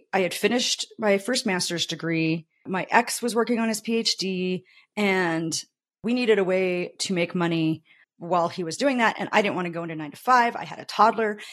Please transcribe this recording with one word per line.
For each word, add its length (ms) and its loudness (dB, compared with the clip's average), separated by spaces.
I 80 2
had 140 0
finished 520 0
my 180 4
first 280 -2
master's 400 0
degree. 600 0
My 240 -2
ex 300 2
was 140 -2
working 240 2
on 100 0
his 100 -2
P 160 -2
H 220 0
D, 480 -2
and 600 0
we 100 0
needed 260 4
a 40 4
way 560 0
to 140 -4
make 220 -2
money 480 0
while 320 0
he 160 -6
was 120 -8
doing 200 0
that. 200 2
And 140 -6
I 100 4
didn't 140 0
wanna 140 -4
go 140 -6
into 120 -8
nine-to-five. 640 0
I 80 -8
had 140 -12
a 60 -14
toddler. 540 2